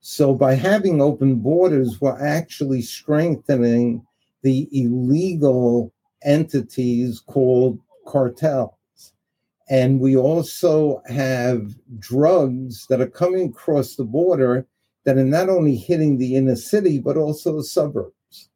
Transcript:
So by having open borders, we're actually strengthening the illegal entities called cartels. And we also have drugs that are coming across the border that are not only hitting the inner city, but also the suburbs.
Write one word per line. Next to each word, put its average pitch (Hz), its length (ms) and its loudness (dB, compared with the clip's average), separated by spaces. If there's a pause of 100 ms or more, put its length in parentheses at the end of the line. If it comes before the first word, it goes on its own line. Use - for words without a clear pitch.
So 135 340 0
by 131 200 2
having 185 460 2
open 139 360 2
borders, 135 640 0
we're 135 200 -2
actually 147 640 -4
strengthening 120 1200 -2 (380)
the 135 300 0
illegal 127 1200 0 (300)
entities 127 1000 -2
called 127 580 2 (280)
cartels. 131 680 -2 (960)
And 131 320 2
we 135 160 2
also 156 920 0
have 123 680 -2 (260)
drugs 131 920 0
that 127 120 0
are 127 60 0
coming 180 440 -2
across 143 440 -4
the 135 100 -6
border 131 600 0 (380)
that 135 140 2
are 131 60 4
not 165 240 2
only 156 280 2
hitting 151 420 0
the 127 180 -2
inner 131 200 2
city, 185 420 0
but 139 180 -4
also 156 400 -2
the 135 80 -6
suburbs. - 920 -6